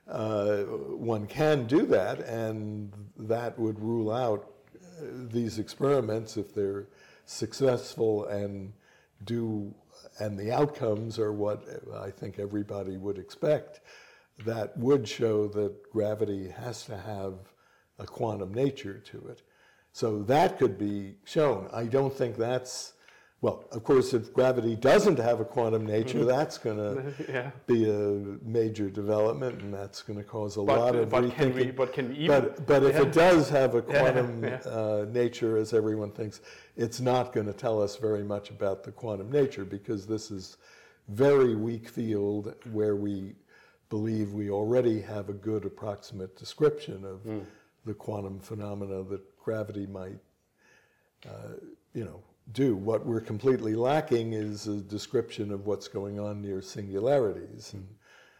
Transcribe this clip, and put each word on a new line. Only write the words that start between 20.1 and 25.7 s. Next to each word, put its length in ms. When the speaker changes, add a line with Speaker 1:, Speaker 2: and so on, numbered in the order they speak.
Speaker 1:
that 340
could 180
be 380
shown. 480
I 120
don't 280
think 240
that's, 580
well, 300
of 140
course, 300
if 180
gravity 420
doesn't 460
have 180
a 60
quantum 420